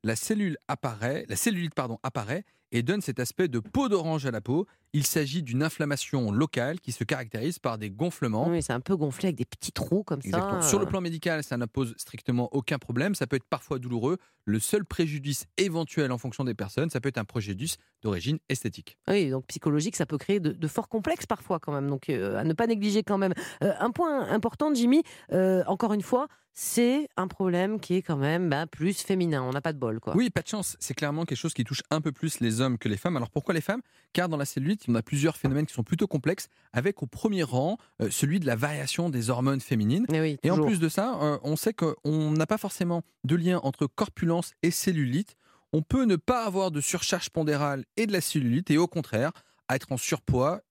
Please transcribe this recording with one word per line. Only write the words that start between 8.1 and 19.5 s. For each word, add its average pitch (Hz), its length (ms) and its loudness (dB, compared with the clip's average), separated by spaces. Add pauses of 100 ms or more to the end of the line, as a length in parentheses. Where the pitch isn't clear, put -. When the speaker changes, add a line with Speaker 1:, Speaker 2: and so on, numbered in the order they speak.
Speaker 2:
Oui, 170 140 0
c'est 127 100 -2
un 123 60 0
peu 185 180 -2
gonflé 147 300 -2
avec 165 80 0
des 120 100 -4
petits - 260 -12
trous 180 320 0
comme 139 200 -4
ça. - 60 -8
Speaker 1:
Exactement. 185 340 0
Sur 160 160 4
le 196 60 2
Speaker 2:
Euh. 165 40 -6
Speaker 1:
plan 190 120 0
médical, 165 420 -2
ça - 120 -6
n'impose 120 420 -2
strictement - 540 -2
aucun 139 280 -2
problème. 147 340 0
Ça 135 140 -2
peut 143 80 0
être 127 120 -2
parfois 139 300 -4
douloureux. 123 400 0 (280)
Le 107 140 2
seul 208 240 2
préjudice 147 600 -2 (120)
éventuel 165 540 0
en 123 60 -2
fonction 127 280 -6
des 117 100 -2
personnes, 135 340 -2
ça 127 100 -4
peut 139 100 -2
être 127 100 -4
un 104 60 -2
préjudice 104 520 -6 (240)
d'origine 107 380 -2 (100)
esthétique. - 480 -6 (100)
Speaker 2:
Oui, 185 220 2
donc 131 160 -4
psychologique, 151 500 0